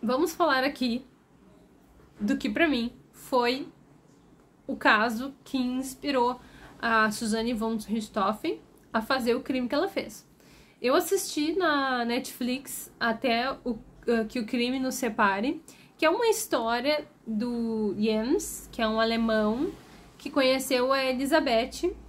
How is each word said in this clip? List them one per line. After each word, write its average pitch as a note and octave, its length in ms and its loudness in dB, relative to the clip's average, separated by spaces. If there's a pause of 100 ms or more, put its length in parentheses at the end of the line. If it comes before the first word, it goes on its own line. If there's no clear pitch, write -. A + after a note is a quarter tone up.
vamos C4 300 0
falar C#4 300 2
aqui B3+ 440 -2 (1120)
do A3+ 160 0
que C4 140 -4
pra D#4 180 4
mim A#3+ 240 0 (200)
foi B3+ 540 0 (1000)
o G#3+ 100 -6
caso A#3+ 560 2 (100)
que - 140 -8
inspirou B3+ 840 -2 (400)
a A3 320 2
Suzanne A3+ 440 -2
von A3+ 240 -2
Richthofen G#3+ 840 -2 (320)
a A3 80 0
fazer A#3+ 340 0
o C4 60 -2
crime B3+ 260 -2
que B3+ 80 -2
ela E4+ 140 2
fez. - 400 -8 (540)
Eu B3+ 120 2
assisti E4 640 0
na C#4 480 2
Netflix B3+ 960 -4
até A#3 500 0 (140)
o, A#3 140 -4 (280)
ah, A3+ 220 2
Que B3+ 100 -6
o A3+ 60 -2
Crime B3 340 0
Nos B3+ 180 -2
Separe, G#3+ 680 0 (340)
que - 80 0
é D#4 60 8
uma A4+ 160 2
história C#4 800 0 (200)
do A3+ 720 -2
Jens, A3 720 0
que - 120 -4
é A3 40 2
um A3 140 0
alemão, A3+ 680 2 (480)
que - 100 -12
conheceu C4 640 2
a C4+ 100 2
Elizabeth C4 880 0 (180)